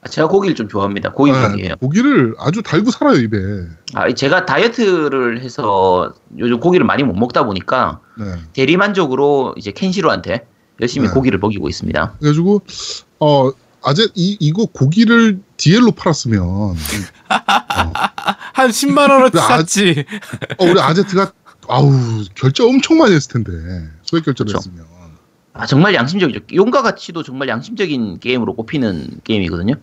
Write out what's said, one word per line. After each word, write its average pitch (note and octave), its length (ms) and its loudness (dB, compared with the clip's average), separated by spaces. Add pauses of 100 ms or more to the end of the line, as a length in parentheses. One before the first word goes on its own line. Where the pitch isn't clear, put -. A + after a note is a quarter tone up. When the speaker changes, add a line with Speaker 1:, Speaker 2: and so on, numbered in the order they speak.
Speaker 1:
아, - 60 -16
제가 D#3 220 0
고기를 F#3+ 260 0
좀 G#2+ 140 -6
좋아합니다. G2+ 420 -4
고기 C#3 200 2
Speaker 2:
네, C3 100 2
Speaker 1:
편이에요. G2 360 -2
Speaker 2:
고기를 D#3+ 600 0
아주 E3+ 220 -2
달고 G#3 300 0
살아요, C#4 260 2
입에. A2 200 0 (560)
Speaker 1:
아, F2+ 200 -2
제가 F3 320 0
다이어트를 D3 960 0
해서 F#2+ 720 0 (240)
요즘 A#2+ 220 0
고기를 F3 260 2
많이 G#2 180 0
못 A2+ 120 0
먹다 B2 300 0
보니까 G2+ 540 -2 (180)
Speaker 2:
네. G#2+ 80 -10 (280)
Speaker 1:
대리만족으로 C#3+ 1040 0
이제 G#2 140 -10
켄시로한테 C#3+ 760 -2 (340)
열심히 A#2+ 280 -2
Speaker 2:
네. F2+ 60 -2
Speaker 1:
고기를 C3 260 0
먹이고 G2+ 280 -4
있습니다. - 520 -4
Speaker 2:
그래가지고, E3+ 420 2 (580)
어, C#3 320 2 (320)
아제-, D#3+ 320 0
이, G3 240 -2
이거 E3 280 0
고기를 G#3+ 760 2 (160)
디엘로 G#3+ 340 4
팔았으면, A#2+ 520 -2
어. F#2+ 320 -4 (520)
Speaker 3:
<laughs> - 1300 -4
한 C4 180 2
십만 C#4 380 2
원 C4+ 140 6
어치 B3 140 4
Speaker 2:
우리 D#3 40 4
아-, E3 60 2
Speaker 3:
샀지. E3+ 580 2 (520)
Speaker 2:
어, F#3 80 2
우리 F3+ 140 4
아제트가, F#3 520 0 (360)
아우, C3+ 240 4 (440)
결제 C#3+ 280 0
엄청 C4 340 4
많이 B3 160 6
했을 D3 180 0
텐데. G2 200 -4 (520)
소액 E3 220 -4
결제를 B2+ 280 -2
Speaker 1:
그쵸. F#2 60 -2
Speaker 2:
했으면. F2 260 -16 (680)
Speaker 1:
아, - 120 -10
정말 F3 280 4
양심적이죠. D3 460 0 (160)
용과 A3+ 260 4
같이도 F3+ 420 -4
정말 C3 260 -8
양심적인 A#2+ 720 -4
게임으로 A#2+ 360 -2
꼽히는 G2+ 680 -6
게임이거든요. F#2+ 600 -2